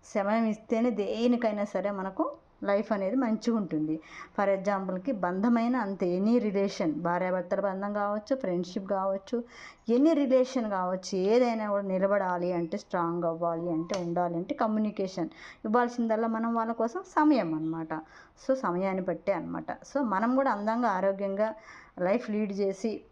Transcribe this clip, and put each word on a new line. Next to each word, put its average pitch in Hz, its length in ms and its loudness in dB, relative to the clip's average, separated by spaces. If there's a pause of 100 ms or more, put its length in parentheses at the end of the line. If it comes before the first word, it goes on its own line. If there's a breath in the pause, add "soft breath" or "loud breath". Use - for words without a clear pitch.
సమయం 214 400 0
ఇస్తేనే 226 460 0
దేనికైనా 214 720 0
సరే 202 260 -2
మనకు 196 420 -2 (320)
లైఫ్ 202 280 2
అనేది 196 240 0
మంచిగా 226 400 2
ఉంటుంది. 156 440 -2 (380 loud breath)
For 196 120 2
ఎగ్జాంపుల్కి 190 640 0
బంధమైన 226 640 2
అంతే, 196 320 -2
ఎనీ 202 300 2
రిలేషన్, 196 540 0
భార్యాభర్తల 180 680 0
బంధం 196 320 -2
కావచ్చు, 208 440 -2
ఫ్రెండ్‌షిప్ 190 540 -4
కావచ్చు, 196 540 -2 (440 loud breath)
ఎనీ 269 240 6
రిలేషన్ 254 580 2
కావచ్చు, 185 480 -2
ఏదైనా 220 520 2
కూడా 202 120 0
నిలబడాలి 190 720 0
అంటే, 170 260 -2
స్ట్రాంగ్ 175 460 -2
అవ్వాలి 170 480 -2
అంటే, 170 300 -2
ఉండాలి 170 340 0
అంటే 190 180 -4
కమ్యూనికేషన్. 208 760 -2 (360 loud breath)
ఇవ్వాల్సిందల్లా 233 640 0
మనం 226 260 -2
వాళ్ళ 226 180 0
కోసం 233 340 -2
సమయం 254 480 4
అనమాట. 160 400 -4 (520 loud breath)
So 262 80 4
సమయాన్ని 190 480 0
బట్టే 180 300 -2
అనమాట. 170 400 -4
So - 300 -4
మనం 226 340 2
కూడా 269 160 4
అందంగా 220 380 0
ఆరోగ్యంగా 196 640 0 (460 loud breath)
లైఫ్ 214 300 0
లీడ్ 214 220 0
చేసి 196 480 -2 (120)